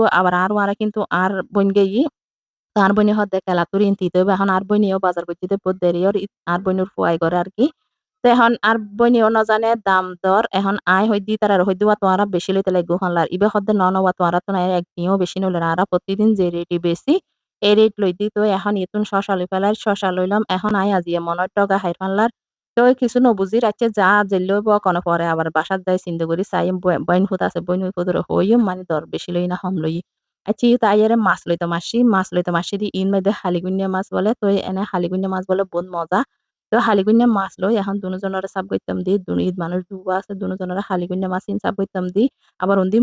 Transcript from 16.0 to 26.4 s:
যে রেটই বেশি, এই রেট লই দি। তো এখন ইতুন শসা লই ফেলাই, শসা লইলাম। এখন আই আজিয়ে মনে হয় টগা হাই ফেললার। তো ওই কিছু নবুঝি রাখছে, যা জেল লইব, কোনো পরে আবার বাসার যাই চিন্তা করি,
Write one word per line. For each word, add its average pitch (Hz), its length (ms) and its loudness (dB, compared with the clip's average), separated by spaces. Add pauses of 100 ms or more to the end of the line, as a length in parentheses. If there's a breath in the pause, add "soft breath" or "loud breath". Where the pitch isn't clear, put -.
যে 190 200 2
রেটই 175 320 -4
বেশি, 170 280 0 (480)
এই 208 140 6
রেট 220 260 4
লই 190 120 2
দি। 208 180 -4
তো 208 80 -2 (160)
এখন 202 200 -2
ইতুন 196 280 -4
শসা 196 320 -2
লই 180 140 -2
ফেলাই, 196 220 0 (100)
শসা 202 340 0
লইলাম। 190 260 0 (140)
এখন 208 240 -2
আই 196 120 0
আজিয়ে 170 340 0
মনে 170 160 -2
হয় 190 120 -4
টগা 202 240 2
হাই 185 220 -2
ফেললার। 196 300 0 (460)
তো 233 80 4
ওই 254 100 6
কিছু 247 260 0
নবুঝি 208 400 2
রাখছে, 233 260 0 (100)
যা 190 120 4 (200)
জেল 190 180 0
লইব, 208 220 0 (140)
কোনো 175 200 0
পরে 170 300 0
আবার 160 220 -2
বাসার 185 280 -2
যাই 185 200 0
চিন্তা 170 240 -6
করি, 165 240 -2